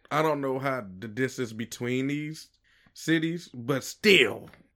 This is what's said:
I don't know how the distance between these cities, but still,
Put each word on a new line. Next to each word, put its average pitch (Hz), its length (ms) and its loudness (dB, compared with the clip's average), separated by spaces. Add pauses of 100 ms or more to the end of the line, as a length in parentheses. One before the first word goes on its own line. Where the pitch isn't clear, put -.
(100)
I 147 120 0
don't 151 180 0
know 135 180 -2
how 131 260 -4 (140)
the 113 80 -10
distance 120 460 -4
between 123 540 -4
these 151 420 -6 (460)
cities, 165 580 0
but 127 320 -2
still, 156 640 4 (280)